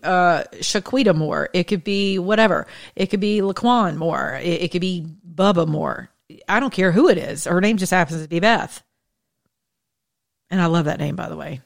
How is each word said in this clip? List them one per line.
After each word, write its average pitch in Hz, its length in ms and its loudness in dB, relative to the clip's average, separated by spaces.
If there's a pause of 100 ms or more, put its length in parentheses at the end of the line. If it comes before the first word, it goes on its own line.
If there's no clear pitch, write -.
uh, 175 400 2 (100)
Shaquita 208 600 0
Moore. 151 400 -2
It 180 120 2
could 190 180 -2
be 196 340 -2
whatever. 202 480 2 (300)
It 190 120 -2
could 202 120 0
be 208 220 0
Laquan 196 560 2
Moore. 143 440 -2
It, 170 220 -2
it 170 80 -2
could 180 100 -2
be 180 240 -4 (300)
Bubba 180 320 2
Moore. 151 420 -4 (380)
I 202 120 2
don't 277 140 -4
care 185 180 2
who 269 180 6
it - 80 6
is. 139 280 -8
Her 175 160 0
name 214 160 2
just 185 140 -2
happens 165 300 0
to 156 60 -12
be 170 120 -2
Beth. 214 440 0 (1700)
And 190 120 0
I 170 60 2
love 165 180 2
that 151 140 -4
name, 147 160 -4
by - 140 -8
the 160 60 -12
way. 156 300 -12